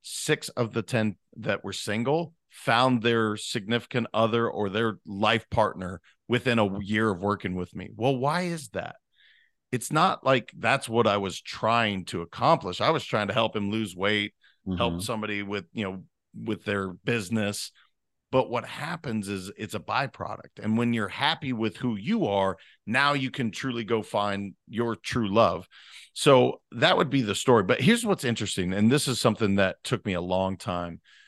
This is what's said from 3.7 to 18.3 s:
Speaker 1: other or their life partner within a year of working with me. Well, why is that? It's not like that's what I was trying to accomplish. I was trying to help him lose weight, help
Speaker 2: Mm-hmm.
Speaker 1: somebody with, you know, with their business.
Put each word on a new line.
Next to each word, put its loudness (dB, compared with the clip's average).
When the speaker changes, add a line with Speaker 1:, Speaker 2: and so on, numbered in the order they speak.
Speaker 1:
other 2
or -2
their -2
life 0
partner -2
within 2
a 2
year 0
of -2
working -2
with -8
me. -12
Well, 0
why -2
is -6
that? -8
It's -4
not 2
like 2
that's 0
what 2
I 4
was -4
trying 0
to -6
accomplish. 0
I 2
was -2
trying 0
to -2
help 0
him -2
lose -4
weight, 0
help 0
Speaker 2:
Mm-hmm. -6
Speaker 1:
somebody -4
with, -6
you -6
know, -8
with -6
their -2
business. -4